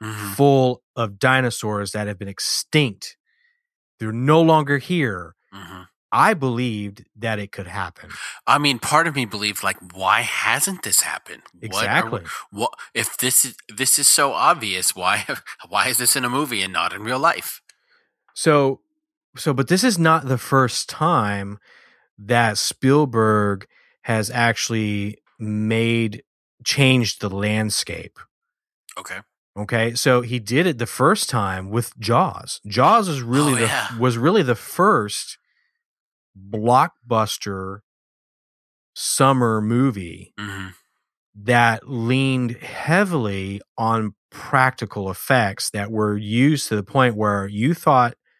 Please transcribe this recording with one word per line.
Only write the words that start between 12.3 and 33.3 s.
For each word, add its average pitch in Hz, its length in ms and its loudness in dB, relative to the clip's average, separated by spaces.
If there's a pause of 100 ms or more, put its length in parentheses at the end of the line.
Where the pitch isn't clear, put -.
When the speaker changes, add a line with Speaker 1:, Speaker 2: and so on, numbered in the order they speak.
Speaker 1:
what, 107 200 -2 (240)
if - 240 -6
this - 260 2
is, 127 120 -10 (180)
this 127 240 0
is 143 100 4
so 139 240 4
obvious, 113 640 0
why, 95 300 0 (200)
<laughs> - 220 -18
why 98 200 0
is 120 100 0
this 120 180 0
in 127 80 -2
a 120 60 0
movie 123 320 -2
and 95 100 -4
not 85 220 -2
in 101 100 -12
real 127 140 -2
life? - 420 -2 (720)
Speaker 2:
So, 143 460 2 (560)
so, - 160 -2
but 127 160 0
this 190 160 2
is 214 140 2
not 160 300 4
the 127 100 0
first - 500 0
time 104 680 -2 (600)
that 110 380 0
Spielberg 110 1080 2 (380)
has 110 260 -2
actually 110 880 -2 (200)
made, 113 840 -2 (420)
changed 131 560 2
the 107 80 -4
landscape. 98 920 -4 (800)
Speaker 1:
Okay. 95 200 -12 (400)
Speaker 2:
Okay. 113 360 -2
So 123 280 2
he 120 160 -4
did 120 280 0
it 147 120 -2
the 117 80 -4
first 165 420 0
time 95 420 -2
with 117 280 -4
Jaws. 117 680 -2
Jaws 170 420 4
is 143 120 -4
really 131 340 2